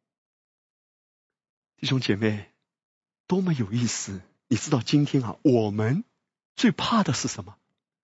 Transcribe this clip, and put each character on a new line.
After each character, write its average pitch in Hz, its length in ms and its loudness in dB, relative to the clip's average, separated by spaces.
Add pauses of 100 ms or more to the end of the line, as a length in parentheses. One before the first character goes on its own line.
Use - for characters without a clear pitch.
(1800)
弟 147 60 -4
兄 127 140 2
姐 113 140 0
妹， 104 360 -2 (760)
多 185 140 0
么 180 120 0
有 113 200 -2
意 120 160 0
思！ 98 320 -8 (260)
你 107 100 -2
知 - 140 -4
道 139 100 2
今 147 240 2
天 135 200 0
啊， 110 180 -6
我 113 300 4
们 113 320 0 (500)
最 233 160 4
怕 - 320 0
的 160 100 0
是 - 140 -2
什 - 180 -8
么？ 95 120 -18 (480)